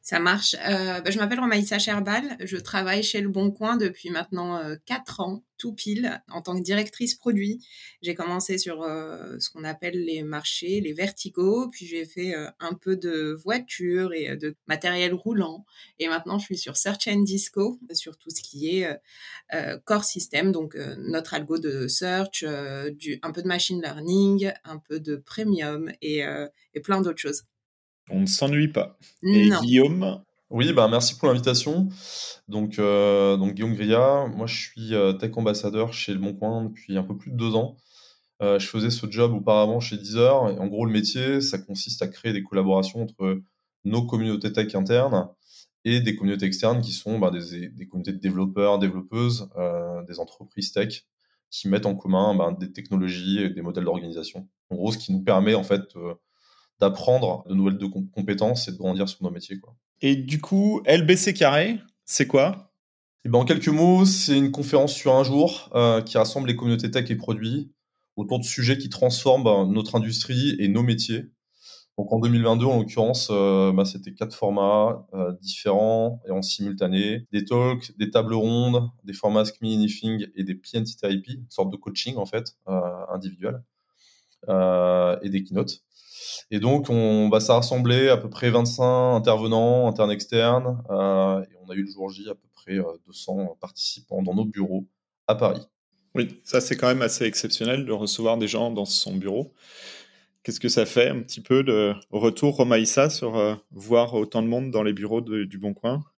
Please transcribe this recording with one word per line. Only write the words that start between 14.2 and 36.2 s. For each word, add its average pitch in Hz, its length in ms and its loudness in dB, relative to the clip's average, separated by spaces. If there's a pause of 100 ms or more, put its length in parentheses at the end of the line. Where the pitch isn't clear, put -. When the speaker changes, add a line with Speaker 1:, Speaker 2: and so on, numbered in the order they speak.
Speaker 1:
euh, 139 60 -8
de 151 200 -8 (120)
matériel 180 480 -2
roulant. 180 500 -4 (320)
Et 160 100 -4
maintenant, 165 300 -4
je 202 80 -4
suis 185 140 -6
sur - 180 -4
Search 202 300 0
and 208 140 2
Disco, 202 580 0 (120)
sur - 240 -8
tout - 140 -20
ce - 140 -6
qui 156 340 -6
est, 190 80 -2
euh, 156 80 -6 (640)
euh, - 300 -6
core 208 180 0
system, 175 480 0
donc, 160 240 -4
euh, 139 240 -10
notre 160 340 -6
algo 151 240 -4
de 135 300 -4
search, 185 600 -2
euh, 143 440 -8
du, 147 320 -10
un 160 80 -8
peu 170 100 -10
de 180 60 -4
machine 180 340 -2
learning, 190 680 2 (140)
un 156 120 -14
peu 156 220 -8
de 151 160 -6
premium 160 760 -4 (120)
et, 151 200 -4
euh, 147 240 -8 (280)
et 151 40 -8
plein 196 220 0
d'autres 175 160 -2
choses. - 280 -6 (680)
Speaker 2:
On 95 80 -2
ne 95 80 2
s'ennuie 147 400 2
pas. - 320 -2 (240)
Et 208 260 8
Speaker 1:
Non. 185 120 4
Speaker 2:
Guillaume ? 151 600 4 (300)
Speaker 3:
Oui, 127 220 2
bah, 113 140 8
merci 117 300 2
pour 156 100 2
l'invitation. 131 640 2 (580)
Donc, 104 300 -4
euh, 101 580 6
donc 98 200 0
Guillaume 113 180 -2
Gria, 120 540 4
moi 110 180 -6
je 113 100 -6
suis, 113 380 -8
euh, 98 200 4
tech 113 220 -4
ambassadeur 107 560 0
chez - 220 -6
Le 95 60 -4
Bon 98 160 -4